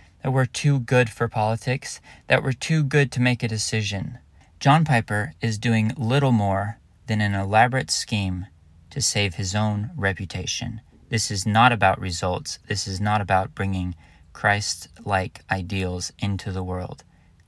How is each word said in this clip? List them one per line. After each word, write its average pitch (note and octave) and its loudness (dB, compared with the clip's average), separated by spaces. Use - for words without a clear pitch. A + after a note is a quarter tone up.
that C3 -2
we're C3 2
too C#3 2
good B2 4
for - -2
politics, A2+ -2
that C3 4
we're C3+ -2
too D#3 0
good C#3 2
to B2+ -2
make B2 2
a A#2+ -2
decision. G#2 -4
John D3+ 6
Piper A2 0
is A2+ -2
doing A2 2
little C3+ 2
more G2+ 0
than G#2+ 0
an G2+ 2
elaborate A2 2
scheme F#2+ -2
to - -6
save G2+ 0
his F#2+ -4
own G#2+ 0
reputation. G2 -4
This - -2
is F#2+ -4
not A#2 6
about F#2+ 4
results. F2+ -4
This G2+ -4
is F#2+ -6
not G#2 0
about F#2+ 0
bringing F#2 -2
Christ-like G2+ -2
ideals F#2 -4
into G2 -4
the F#2 -6
world. F#2 -8